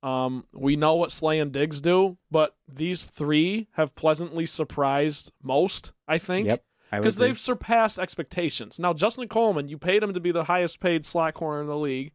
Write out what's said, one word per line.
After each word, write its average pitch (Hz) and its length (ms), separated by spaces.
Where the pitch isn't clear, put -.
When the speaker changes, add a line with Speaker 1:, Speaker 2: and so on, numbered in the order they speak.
Speaker 1:
Um, 131 480
we 139 240
know 151 200
what 170 160
Slay 156 260
and 147 140
Diggs 143 280
do, 185 380
but 156 240
these 156 360
three 160 720
have 156 200
pleasantly 160 540
surprised 143 840
most, 143 480
I 156 100
think. 185 300
Speaker 2:
Yep, 107 160
I - 80
would - 40
Speaker 1:
'Cause 214 140
Speaker 2:
agree. 240 100
Speaker 1:
they've 262 100
surpassed 226 640
expectations. 165 800
Now, 175 140
Justin 220 340
Coleman, 190 420
you 151 80
paid 190 240
him 208 140
to 180 40
be 175 120
the 165 140
highest 175 340
paid 165 260
slot 160 300
corner 151 260
in 147 60
the 147 100
league 139 380